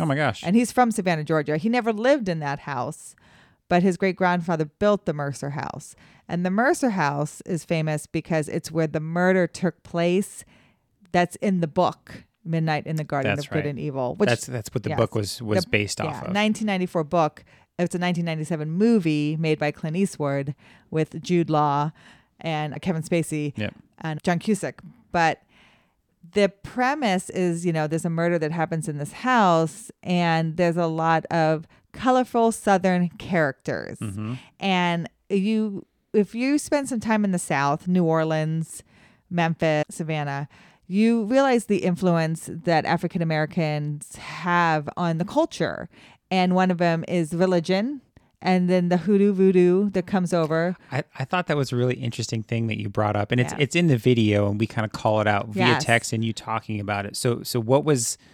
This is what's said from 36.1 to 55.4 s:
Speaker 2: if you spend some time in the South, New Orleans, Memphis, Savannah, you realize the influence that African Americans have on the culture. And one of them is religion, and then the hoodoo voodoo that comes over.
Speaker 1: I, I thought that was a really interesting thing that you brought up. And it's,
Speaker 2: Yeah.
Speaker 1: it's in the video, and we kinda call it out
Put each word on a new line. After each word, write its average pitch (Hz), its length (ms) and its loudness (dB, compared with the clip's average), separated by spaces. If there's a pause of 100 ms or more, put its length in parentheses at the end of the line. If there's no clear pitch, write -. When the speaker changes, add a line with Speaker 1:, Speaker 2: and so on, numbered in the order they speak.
Speaker 2:
if 208 220 2
you 262 240 0
spend 285 300 -2
some 240 120 -4
time 214 240 2
in 196 80 2
the 180 60 0
South, 143 500 0
New 180 160 4
Orleans, 160 800 0 (460)
Memphis, 165 640 2
Savannah, 147 580 -6 (380)
you 226 380 2
realize 254 420 2
the 202 180 2
influence 170 680 0
that 165 320 0
African 170 380 -2
Americans 151 920 -2
have 160 800 0
on 165 220 0
the 175 60 -2
culture. 233 640 -2 (440)
And 185 220 2
one 185 160 4
of 175 80 0
them 165 300 0
is 170 240 0
religion, 185 680 0 (420)
and 185 260 2
then 180 200 2
the 180 80 4
hoodoo 202 360 4
voodoo 190 580 4
that 180 180 -2
comes 180 260 0
over. 165 400 0 (160)
Speaker 1:
I, 139 140 -2 (120)
I 135 80 -6
thought 180 220 -2
that 151 100 0
was 139 140 0
a 127 60 -2
really 127 180 2
interesting 117 480 -4
thing 113 260 -2
that 107 120 -4
you 104 80 -6
brought 104 260 0
up. 104 160 -2
And 120 100 2
it's, - 120 -2
Speaker 2:
Yeah. - 80 -6
Speaker 1:
it's 143 160 0
in 175 100 4
the 139 100 6
video, 107 540 4
and 104 80 -2
we 110 80 0
kinda 110 220 -4
call 107 320 0
it 104 80 2
out 104 220 0